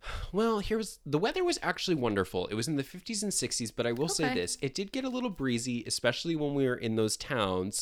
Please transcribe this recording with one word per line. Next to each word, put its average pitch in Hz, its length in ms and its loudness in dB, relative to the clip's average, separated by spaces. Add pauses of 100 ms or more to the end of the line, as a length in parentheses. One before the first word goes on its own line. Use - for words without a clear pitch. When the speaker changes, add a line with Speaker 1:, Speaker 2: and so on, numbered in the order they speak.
(340)
Speaker 1:
Well, 220 260 2
here's, 220 460 -2
the 147 140 2
weather 302 240 2
was 349 180 2
actually 175 340 0
wonderful. 98 520 2
It 104 80 -4
was 117 120 0
in 156 100 0
the 135 60 0
fifties 202 380 -8
and 208 100 -2
sixties, 120 380 -2
but 117 160 -2
I 120 60 2
will 131 180 0
say - 160 0
Speaker 2:
Okay. - 80 2
Speaker 1:
this. 87 260 0
It 135 140 -2
did 196 180 -6
get 262 140 -2
a 262 40 -2
little 247 200 -2
breezy, 123 560 0
especially 120 500 0
when 147 200 0
we 139 100 4
were 123 100 2
in 113 200 0
those 110 200 4
towns. 98 680 0